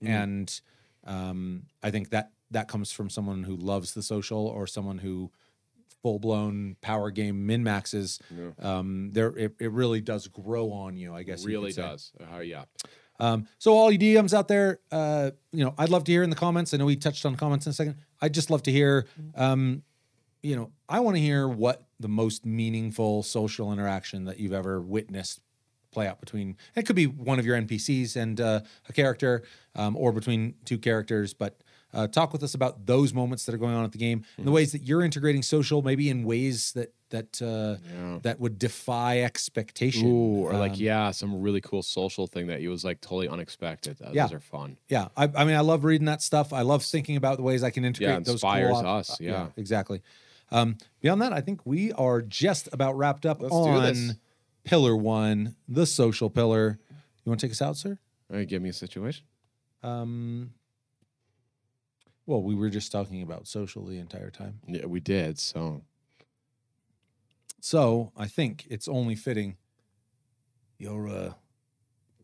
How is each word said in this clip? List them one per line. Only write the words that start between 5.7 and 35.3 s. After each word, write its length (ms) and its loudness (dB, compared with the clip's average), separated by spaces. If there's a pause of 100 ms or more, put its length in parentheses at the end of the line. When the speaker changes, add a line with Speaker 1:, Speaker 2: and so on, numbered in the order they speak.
Speaker 2:
full-blown 800 -2
power 300 -2
game 360 -4
min-maxes. 720 -2 (120)
Speaker 1:
Yeah. 280 -12
Speaker 2:
Um, 540 -4
there, 240 0
it, 240 -4
it 120 -4
really 280 2
does 280 -6
grow 440 -4
on 240 -8
you, 180 -12
I 80 -12
guess 200 -10
you 60 -8
Speaker 1:
Really 220 -4
Speaker 2:
could 60 -8
say. 60 -4
Speaker 1:
does. 300 -10 (220)
Uh, 60 -12
yeah. 240 -10 (560)
Speaker 2:
Um, 260 0 (120)
so 160 6
all 180 10
you 60 6
D 220 8
Ms 140 4
out 140 4
there, 320 4 (100)
uh, 400 0 (220)
you 120 2
know, 140 0
I'd 120 2
love 140 4
to 80 2
hear 120 6
in 60 2
the 60 -2
comments. 380 2
I 40 4
know 80 4
we 100 6
touched 280 -2
on 120 0
comments 300 2
in 40 -2
a 40 -4
second. 220 -2 (240)
I'd 140 2
just 160 2
love 140 4
to 80 2
hear, 340 6 (140)
Speaker 3:
Mm-hmm. 200 -8
Speaker 2:
um, 420 2 (600)
you 140 -2
know, 160 -8 (160)
I 120 0
wanna 200 4
hear 260 4
what 380 0 (160)
the 80 -6
most 360 0
meaningful 800 0
social 500 -2
interaction 520 -4
that 160 -8
you've 120 -4
ever 280 -2
witnessed 600 -6 (520)
play 160 -2
out 100 -8
between, 380 -8 (180)
it 100 0
could 120 2
be 100 4
one 320 -2
of 80 0
your 80 2
N 140 0
P 100 -4
Cs 380 -2
and, 240 -2
uh, 200 2 (280)
a 40 -14
character, 520 2 (320)
um, 200 -2
or 140 2
between 440 0 (100)
two 140 -2
characters, 540 0
but, 300 -6 (320)
uh, 140 0
talk 240 2
with 100 -6
us 120 -4
about 320 -2
those 260 4
moments 320 -2
that 100 -4
are 40 -4
going 160 0
on 100 0
at 80 -4
the 60 -12
game 260 0 (140)
and 80 -4
the 20 2
Speaker 1:
Mm-hmm. 60 6
Speaker 2:
ways 180 4
that 100 -6
you're 200 2
integrating 400 2